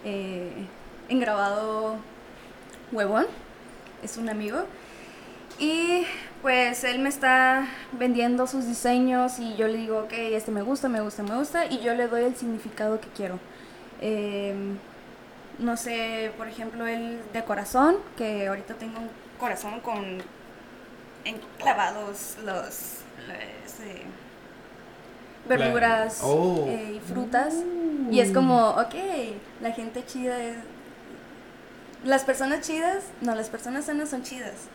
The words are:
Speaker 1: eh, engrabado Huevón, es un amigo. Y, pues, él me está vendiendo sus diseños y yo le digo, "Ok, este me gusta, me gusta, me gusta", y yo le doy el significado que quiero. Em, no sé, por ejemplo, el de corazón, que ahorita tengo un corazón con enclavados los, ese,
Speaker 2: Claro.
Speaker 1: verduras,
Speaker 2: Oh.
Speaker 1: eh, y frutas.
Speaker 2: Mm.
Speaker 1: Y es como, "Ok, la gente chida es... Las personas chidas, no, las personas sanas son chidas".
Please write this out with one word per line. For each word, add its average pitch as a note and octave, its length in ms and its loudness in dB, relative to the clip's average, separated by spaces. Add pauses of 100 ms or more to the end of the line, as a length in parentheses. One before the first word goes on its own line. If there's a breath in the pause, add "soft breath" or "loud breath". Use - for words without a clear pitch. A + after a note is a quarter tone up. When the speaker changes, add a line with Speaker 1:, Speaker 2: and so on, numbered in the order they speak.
Speaker 1:
eh, F#3+ 460 -4 (580)
engrabado G#3+ 880 2 (960 loud breath)
Huevón, A3 340 4 (760)
es - 140 -8
un A3+ 120 -2
amigo. G#3+ 360 -2 (960 loud breath)
Y, E4+ 460 2 (360 loud breath)
pues, B3 440 4
él B3 160 0
me C4+ 80 4
está C4 580 6 (320 loud breath)
vendiendo B3 480 4
sus B3+ 220 -2
diseños B3 720 4
y A3 160 -6
yo A3 100 4
le A3 120 2
digo, A3 260 0
"Ok, A3 80 -8
este A3 400 0
me G#3 100 0
gusta, C4+ 260 0
me A#3 120 2
gusta, G#3 240 -4
me G#3 120 -2
gusta", D4 300 2
y C4 140 -2
yo A#3 140 2
le B3 120 2
doy A#3 160 2
el B3 140 2
significado A3 640 -2
que - 80 -14
quiero. F#3 320 -6 (600 loud breath)
Em, G3+ 760 -2 (840)
no A#3 180 0
sé, A3+ 600 -2
por A3 80 -8
ejemplo, A3+ 400 -6
el A#3 320 -2 (140)
de A3+ 100 -2
corazón, B3 540 4 (200)
que G#3+ 300 -2
ahorita G3+ 280 -4
tengo A3+ 260 -10
un A3+ 80 -8 (320)
corazón G#3+ 400 -4
con G3 420 -4 (1000)
enclavados G#3 1200 0
los, - 540 -6 (680)
ese, G3+ 360 -12 (1400)
Speaker 2:
Claro. B3 180 6
Speaker 1:
verduras, A3+ 580 4
Speaker 2:
Oh. D#3+ 460 4
Speaker 1:
eh, G#3+ 280 -4
y G#3+ 40 -8 (120)
frutas. B3 420 2
Speaker 2:
Mm. E4 580 0
Speaker 1:
Y B3 80 8
es G3 120 6
como, B3 380 8
"Ok, A#3 240 2 (680)
la A3 100 -2
gente A3+ 340 -8
chida B3 360 -4
es... A#3 140 -6 (1500)
Las C4 200 4
personas C4+ 420 2
chidas, E4+ 380 0 (160)
no, A#3 140 0
las A3 140 -2
personas B3+ 380 -6
sanas D4+ 240 -2
son B3+ 120 -4
chidas". B3 320 -10 (200)